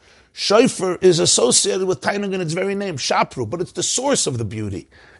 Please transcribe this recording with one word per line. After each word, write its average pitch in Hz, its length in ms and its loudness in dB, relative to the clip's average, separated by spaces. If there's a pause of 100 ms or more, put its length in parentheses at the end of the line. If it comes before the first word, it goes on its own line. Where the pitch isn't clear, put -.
(320)
Shofar 196 680 2
is 185 160 6
associated 196 720 2
with 185 140 -2
tainug 202 300 -2
in 190 100 -4
its 160 120 -4
very 190 220 -2
name, 196 220 -6
shapru, 143 520 -2
but 131 100 -6
it's 123 120 -8
the - 100 -8
source - 460 0
of 131 100 -4
the 113 80 -4
beauty. 98 420 -8 (320)